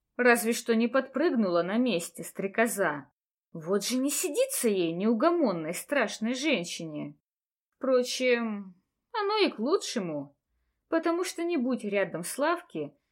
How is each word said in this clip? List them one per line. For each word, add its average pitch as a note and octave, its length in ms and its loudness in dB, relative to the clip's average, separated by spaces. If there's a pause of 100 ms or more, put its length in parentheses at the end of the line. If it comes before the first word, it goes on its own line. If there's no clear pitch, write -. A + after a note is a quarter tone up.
(160)
разве A#3+ 360 4
что A#3 220 0
не A3+ 140 4
подпрыгнула B3 760 2
на F#3 140 -2
месте G#3 480 0
стрекоза. F#3+ 840 -2 (440)
Вот F3+ 320 -2
же A#3+ 120 -2
не C4+ 140 0
сидится F#4 580 0
ей, F3+ 240 2
неугомонной G#3+ 800 0
страшной A#3 600 -2
женщине. E3+ 800 -4 (600)
Впрочем, A#3+ 960 0 (380)
оно G#4+ 260 0
и F#4+ 100 4
к - 120 -4
лучшему, F#3+ 760 -2 (520)
потому E4 360 0
что E4+ 200 -6
не F4 120 -2
будь A#3+ 280 -2
рядом F#3+ 400 -2
Славки, C#4+ 680 -4 (200)